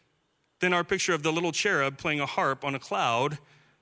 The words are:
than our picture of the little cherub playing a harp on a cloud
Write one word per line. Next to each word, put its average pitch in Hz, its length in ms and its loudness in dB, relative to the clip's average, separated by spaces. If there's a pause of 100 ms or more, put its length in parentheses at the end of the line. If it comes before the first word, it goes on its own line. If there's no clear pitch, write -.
(600)
than 180 140 2
our 175 100 2
picture 185 300 0
of 147 100 0
the 160 80 2
little 165 220 0
cherub 143 440 0
playing 151 220 -2
a 143 60 -2
harp 139 400 -2
on 139 100 -2
a 131 40 -4
cloud 143 580 0 (440)